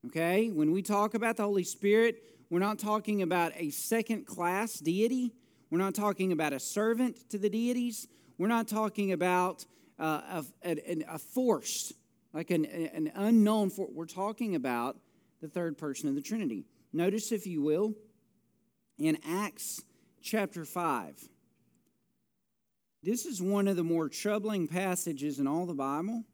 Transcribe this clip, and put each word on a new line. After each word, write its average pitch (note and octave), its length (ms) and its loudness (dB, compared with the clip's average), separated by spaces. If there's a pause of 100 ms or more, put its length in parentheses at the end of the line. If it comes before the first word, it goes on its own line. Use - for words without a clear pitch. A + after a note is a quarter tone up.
Okay? F3+ 460 2
When D3+ 180 4
we F#3+ 120 2
talk G#3 320 0
about A3+ 220 0
the A3 60 -2
Holy G3+ 220 2
Spirit, A3 580 4 (260)
we're E3+ 100 2
not G3+ 220 0
talking G#3 420 0
about E3+ 320 2
a D#3 160 -4
second-class G#3 1080 -2
deity. A3+ 520 0 (380)
We're E3 80 2
not F#3+ 160 2
talking G3 380 0
about D3+ 200 0
a C3+ 60 -4
servant A3+ 720 0
to G#3 80 -4
the G3+ 100 2
deities. A#3+ 600 -2 (300)
We're F#3 100 2
not A3+ 180 2
talking G#3 460 0
about, F3+ 540 2 (340)
uh, D#3 420 -4 (220)
a, F3 80 0
a, D#3 380 -4
a D#3+ 100 -10
force, - 720 0 (400)
like D#3 180 -6
an, D#3+ 140 4
an D#3 500 -6
unknown G#3 560 6
force. G3 240 -8
We're E3 120 -8
talking G3+ 500 -4
about B2 400 -2 (440)
the D#3 60 -12
third E3 320 -6
person D3 300 -6
of C#3 80 0
the D3 40 -4
Trinity. C#3 460 -4 (260)
Notice, F#3+ 380 2
if G#3 160 -2
you E3 160 -2
will, F3+ 320 2 (1040)
in D#3 260 2
Acts F3 600 -6 (360)
chapter G3 440 -2
five. B2+ 580 -2 (1800)
This A#3+ 260 -2
is A#3 140 -6
one G3 280 2
of F#3+ 80 2
the F3 80 0
more E3 240 0
troubling G#3 580 -2
passages D#3+ 720 -2
in C#3 80 2
all E3 200 0
the E3+ 80 -4
Bible. D#3+ 600 -2